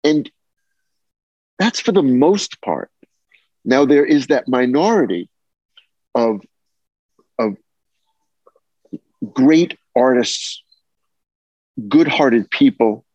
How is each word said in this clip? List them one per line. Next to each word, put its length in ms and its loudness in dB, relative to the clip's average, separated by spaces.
and 280 0
that's 220 -2
for 120 -2
the 100 4
most 600 0
part. 280 -8
Now, 200 2
there 220 4
is 220 0
that 200 -2
minority 800 -2
of, 260 -2
of 180 -4
great 460 2
artists, 680 -2
good-hearted 640 2
people 540 0